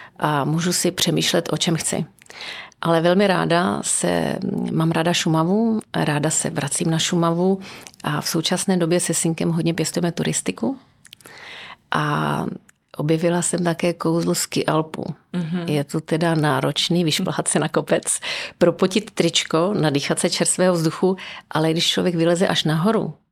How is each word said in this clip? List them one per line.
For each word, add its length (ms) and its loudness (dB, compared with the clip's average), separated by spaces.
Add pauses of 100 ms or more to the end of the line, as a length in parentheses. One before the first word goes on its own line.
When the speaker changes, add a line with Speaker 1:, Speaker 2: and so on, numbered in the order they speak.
(200)
Speaker 1:
a 260 0
můžu 280 0
si 180 0
přemýšlet, 640 0
o 40 0
čem 180 0
chci. 300 -2 (760)
Ale 200 2
velmi 260 4
ráda 560 2
se, 520 0 (360)
mám 200 2
ráda 220 2
Šumavu, 640 2 (140)
ráda 360 0
se 200 -2
vracím 420 -2
na 80 2
Šumavu 600 2 (440)
a 180 -2
v 80 -8
současné 480 0
době 220 2
se 140 0
synkem 380 0
hodně 220 0
pěstujeme 380 -2
turistiku. 680 -4 (1120)
A 540 -2 (520)
objevila 440 2
jsem 220 -2
také 300 0
kouzlo 420 0
ski 300 -2
alpu. 380 -2 (300)
Speaker 2:
Mhm. 340 -4
Speaker 1:
Je 160 0
to 180 -6
teda 340 0
náročný 680 0
vyšplhat 440 -2
se 120 2
na 100 0
kopec, 500 0 (380)
propotit 540 2
tričko, 640 0
nadýchat 460 0
se 100 0
čerstvého 440 2
vzduchu, 440 2 (340)
ale 200 2
když 160 0
člověk 280 2
vyleze 320 4
až 160 2
nahoru, 500 2 (180)